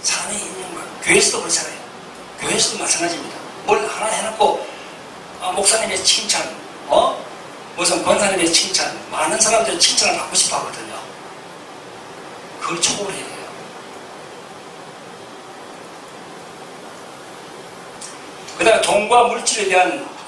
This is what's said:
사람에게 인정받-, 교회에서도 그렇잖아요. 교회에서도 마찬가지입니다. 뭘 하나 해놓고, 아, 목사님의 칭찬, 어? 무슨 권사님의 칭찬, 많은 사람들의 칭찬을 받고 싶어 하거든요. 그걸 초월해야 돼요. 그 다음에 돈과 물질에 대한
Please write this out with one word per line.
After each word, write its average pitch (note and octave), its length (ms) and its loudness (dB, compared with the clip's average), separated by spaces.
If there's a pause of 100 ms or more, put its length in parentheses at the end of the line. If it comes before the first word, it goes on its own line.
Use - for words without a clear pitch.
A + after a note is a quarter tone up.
사람에게 - 440 -2
인정받-, - 580 -8
교회에서도 - 380 6
그렇잖아요. - 340 -2 (640)
교회에서도 - 440 2
마찬가지입니다. E4+ 520 0 (300)
뭘 G#3+ 220 4
하나 - 240 -2
해놓고, - 560 4 (760)
아, F3+ 100 -2
목사님의 G3 520 2
칭찬, - 520 2 (320)
어? - 360 6 (520)
무슨 E3+ 300 2
권사님의 F#3 480 4
칭찬, F3 440 2 (140)
많은 - 280 0
사람들의 G#3+ 400 4
칭찬을 - 380 4
받고 - 180 -4
싶어 - 240 4
하거든요. - 340 -6 (1700)
그걸 E3+ 200 -2
초월해야 - 360 0
돼요. - 180 -8 (4000)
그 - 60 0
다음에 G#3+ 180 8
돈과 G#3+ 440 8
물질에 A3 420 2
대한 F3+ 400 4 (200)